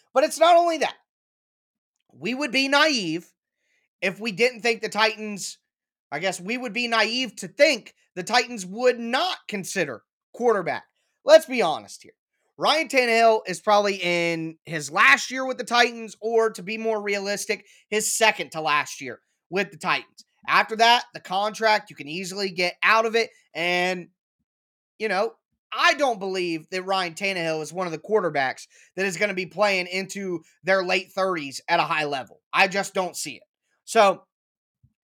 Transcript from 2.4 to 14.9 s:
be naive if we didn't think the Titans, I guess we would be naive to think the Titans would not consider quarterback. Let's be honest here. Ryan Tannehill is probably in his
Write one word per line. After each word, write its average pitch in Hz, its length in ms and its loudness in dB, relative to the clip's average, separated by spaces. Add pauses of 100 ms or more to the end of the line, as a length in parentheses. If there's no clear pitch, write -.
be 269 160 0
naive 262 640 2 (680)
if 185 180 -4
we 220 140 -6
didn't 233 280 0
think 233 200 0
the 208 80 -4
Titans, 214 680 -4 (540)
I 147 80 -6
guess 180 200 -4
we 208 180 -6
would 247 160 -8
be 240 140 -4
naive 226 500 -2
to 190 100 -10
think 285 480 0 (200)
the - 80 -6
Titans 240 420 -2
would 233 340 0
not 269 380 -2 (100)
consider 160 560 -6 (300)
quarterback. 190 500 0 (400)
Let's 311 220 8
be 247 160 -2
honest 131 420 -4
here. - 100 -20 (440)
Ryan 262 320 2
Tannehill 226 580 4
is 180 140 -8
probably 208 340 4
in 170 680 -2
his 147 260 -8